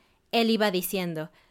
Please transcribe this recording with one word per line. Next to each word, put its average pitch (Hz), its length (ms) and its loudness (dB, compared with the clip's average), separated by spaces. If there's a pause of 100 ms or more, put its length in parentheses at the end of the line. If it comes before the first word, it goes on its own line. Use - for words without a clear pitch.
(320)
él 233 180 4
iba 214 200 2
diciendo, 175 600 -4 (200)